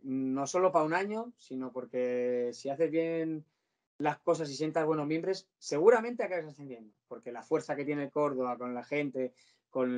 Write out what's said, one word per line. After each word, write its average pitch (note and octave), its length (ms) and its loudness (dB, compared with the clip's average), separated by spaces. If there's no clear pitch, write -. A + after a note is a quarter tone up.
no C3+ 440 -2
solo F#3 260 4
pa' D#3+ 120 4
un D#3+ 100 0
año, G#3+ 420 -2
sino C3 360 -8
porque B2 800 -2
si - 160 -10
haces D3 220 0
bien D#3+ 540 -2
las C#3+ 200 0
cosas D#3+ 320 0
y C3+ 40 -8
sientas D#3 320 0
buenos D#3 200 0
miembros, E3+ 420 -2
seguramente A#3 640 6
acabes F3 240 -4
ascendiendo, C3+ 460 -14
porque A#2+ 240 -10
la A#2+ 100 -10
fuerza D#3 340 0
que C#3+ 80 -4
tiene D3 200 -2
el C3 60 -6
Córdoba B2+ 480 0
con B2 160 -6
la B2 100 -6
gente, C3 480 -2
con B2+ 280 0